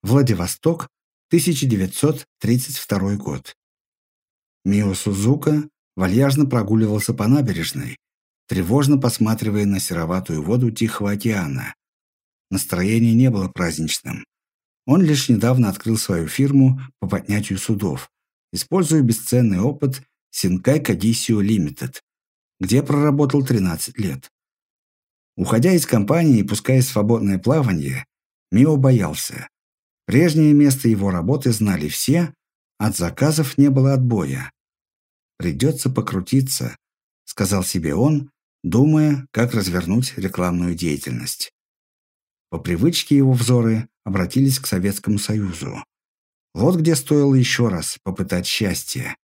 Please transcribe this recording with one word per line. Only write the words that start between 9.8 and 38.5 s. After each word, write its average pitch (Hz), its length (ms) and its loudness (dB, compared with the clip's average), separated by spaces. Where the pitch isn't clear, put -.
сероватую 85 640 -4
воду 120 260 2
Тихого 107 400 -4
океана. 101 640 -4
Настроение 107 640 0
не 127 160 6
было 95 180 -2
праздничным. - 760 -6
Он 165 160 4
лишь 147 260 2
недавно 117 400 2
открыл 110 280 -4
свою 82 320 -4
фирму 131 520 2
по 95 80 -6
поднятию 101 500 -4
судов, 101 540 -4
используя 160 500 0
бесценный 117 560 2
опыт 135 460 -2
Синкай 92 480 0
Кагисио 110 600 0
Лимитед, 87 600 -2
где 92 200 2
проработал 143 640 0
тринадцать 92 540 -2
лет. 82 320 -6
Уходя 113 360 2
из 170 120 4
компании 131 540 4
и 98 60 2
пускаясь 131 420 2
в - 60 -8
свободное 104 480 0
плавание, 92 680 -2
Мио 143 220 6
боялся. 120 720 0
Прежнее 151 460 4
место 143 360 4
его 98 220 0
работы 117 400 -2
знали 98 380 0
все, 156 440 0
от - 180 -2
заказов 139 600 -2
не 143 100 6
было 135 260 2
отбоя. 87 580 -2
«Придётся 120 520 -2
покрутиться», — 131 840 -2
сказал 95 400 -2
себе 78 320 -4
он, 139 340 0